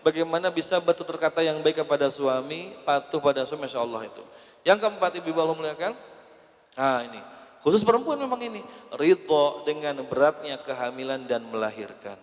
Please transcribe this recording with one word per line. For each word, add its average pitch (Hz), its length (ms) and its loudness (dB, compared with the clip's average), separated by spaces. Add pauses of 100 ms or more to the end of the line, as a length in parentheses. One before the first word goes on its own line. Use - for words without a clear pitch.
Bagaimana 165 480 0
bisa 170 320 0
bertutur 170 400 -2
kata 160 240 2
yang 156 160 0
baik 156 240 2
kepada 143 240 2
suami, 139 720 -2
patuh 143 400 0
pada 139 240 2
suami, 143 240 -8
Masya 123 160 -2
Allah 113 240 -8
itu. - 160 -16 (400)
Yang 208 240 4
keempat, 180 320 -2
Ibu, 160 160 -2
Allah 160 160 2
muliakan. 160 400 -4 (880)
Nah, 131 240 2
ini, 117 160 -14 (400)
khusus 202 240 4
perempuan 247 320 4
memang 254 240 -4
ini, 220 240 -10 (320)
ridho 151 720 4
dengan 147 400 -4
beratnya 143 560 2
kehamilan 131 640 -6
dan 117 160 -2
melahirkan. 107 800 -6